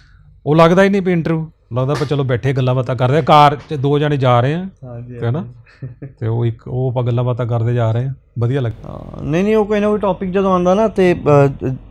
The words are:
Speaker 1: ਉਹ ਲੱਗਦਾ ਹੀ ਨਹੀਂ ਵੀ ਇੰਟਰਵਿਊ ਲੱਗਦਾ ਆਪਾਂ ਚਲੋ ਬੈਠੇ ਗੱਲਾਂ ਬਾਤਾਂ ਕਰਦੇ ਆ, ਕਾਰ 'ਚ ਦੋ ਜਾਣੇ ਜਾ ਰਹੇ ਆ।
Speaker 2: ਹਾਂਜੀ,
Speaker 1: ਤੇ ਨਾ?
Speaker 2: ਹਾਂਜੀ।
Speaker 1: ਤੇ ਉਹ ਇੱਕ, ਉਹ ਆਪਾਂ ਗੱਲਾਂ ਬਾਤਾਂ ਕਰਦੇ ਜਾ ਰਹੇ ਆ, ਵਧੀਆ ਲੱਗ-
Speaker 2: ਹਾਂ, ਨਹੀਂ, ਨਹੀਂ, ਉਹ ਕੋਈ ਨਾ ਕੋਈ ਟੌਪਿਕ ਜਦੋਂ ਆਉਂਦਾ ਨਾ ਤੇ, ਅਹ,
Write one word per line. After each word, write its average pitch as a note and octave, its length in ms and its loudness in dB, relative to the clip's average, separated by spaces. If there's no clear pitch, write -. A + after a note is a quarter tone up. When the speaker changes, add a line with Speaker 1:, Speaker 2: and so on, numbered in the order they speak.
Speaker 1:
ਉਹ D3 100 2
ਲੱਗਦਾ E3+ 260 6
ਹੀ G3 60 4
ਨਹੀਂ G3 140 0
ਵੀ F3+ 100 0
ਇੰਟਰਵਿਊ D#3+ 340 -2
ਲੱਗਦਾ C3 200 -2
ਆਪਾਂ C#3+ 140 -2
ਚਲੋ C#3+ 180 -2
ਬੈਠੇ C3 280 -2
ਗੱਲਾਂ B2+ 220 0
ਬਾਤਾਂ B2+ 220 -2
ਕਰਦੇ B2+ 220 2
ਆ, - 20 4
ਕਾਰ D3 360 6
'ਚ D#3+ 40 -6
ਦੋ C#3+ 240 0
ਜਾਣੇ D3 180 0
ਜਾ B2 240 4
ਰਹੇ C3+ 140 0
ਆ। F#3 140 -6
Speaker 2:
ਹਾਂਜੀ, A#2+ 300 -16
Speaker 1:
ਤੇ A#2 160 -4
ਨਾ? C#3 80 -2
Speaker 2:
ਹਾਂਜੀ। - 680 -14
Speaker 1:
ਤੇ A2+ 60 -6
ਉਹ A#2 200 -2
ਇੱਕ, A#2 220 -6
ਉਹ B2+ 220 -4
ਆਪਾਂ B2 140 -4
ਗੱਲਾਂ A#2+ 200 -2
ਬਾਤਾਂ B2 220 -2
ਕਰਦੇ A#2 280 -2
ਜਾ A2+ 180 0
ਰਹੇ A#2+ 120 -2
ਆ, C3+ 100 -6
ਵਧੀਆ A#2+ 220 -2
ਲੱਗ- A#2 280 -6
Speaker 2:
ਹਾਂ, - 360 -14
ਨਹੀਂ, D#3 200 0
ਨਹੀਂ, A3 120 2
ਉਹ G#3+ 100 0
ਕੋਈ G#3 140 -2
ਨਾ G#3 80 0
ਕੋਈ G#3+ 100 0
ਟੌਪਿਕ G3 320 -4
ਜਦੋਂ F#3+ 220 0
ਆਉਂਦਾ F3+ 220 2
ਨਾ A3 140 2
ਤੇ, F#3 260 2
ਅਹ, C#3+ 520 2